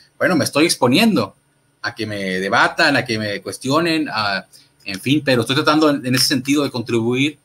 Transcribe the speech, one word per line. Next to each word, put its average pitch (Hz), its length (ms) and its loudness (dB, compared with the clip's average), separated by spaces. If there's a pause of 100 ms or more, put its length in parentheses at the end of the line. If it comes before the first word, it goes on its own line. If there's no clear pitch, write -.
(180)
bueno, 156 160 2
me 127 100 2
estoy 143 200 2
exponiendo 156 720 2 (460)
a 104 120 -8
que 107 120 -8
me 98 340 -4
debatan, 143 560 2
a 120 80 0
que 113 140 -4
me 104 240 -6
cuestionen, 151 680 -2
a, 101 360 -4 (400)
en 95 140 -10
fin, 143 220 0
pero 131 200 2
estoy 131 140 -2
tratando 151 340 4
en, 131 160 -2
en 127 80 0
ese - 100 2
sentido 139 400 0
de 135 60 -4
contribuir 123 760 -2